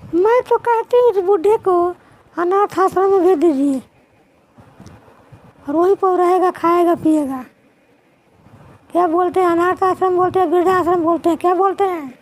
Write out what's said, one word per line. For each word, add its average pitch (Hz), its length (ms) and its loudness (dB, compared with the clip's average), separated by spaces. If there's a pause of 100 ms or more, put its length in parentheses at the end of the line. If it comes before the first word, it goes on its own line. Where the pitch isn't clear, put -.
(140)
मैं 440 280 2
तो 480 160 -2
कहती 466 400 -2
हूँ 494 140 4
इस 370 60 -2
बूढ़े 403 400 0
को 359 380 -2 (420)
अनाथ 381 420 -2
आश्रम 381 320 0
में 392 100 2
भेज 359 160 2
दीजिए 277 440 0 (1900)
और 285 60 -6
वहीं 359 200 2
पर 370 220 0
रहेगा, 359 340 2
खाएगा, 349 440 0
पिएगा। 285 480 -2 (1500)
क्या 349 160 0
बोलते 349 320 0
हैं, 370 80 2
अनाथ 349 360 0
आश्रम 370 340 0
बोलते 370 220 0
हैं, 359 80 0
वृद्धाश्रम 349 560 0
बोलते 330 260 0
हैं, 320 80 0
क्या 359 180 0
बोलते 381 280 0
हैं? 320 380 -6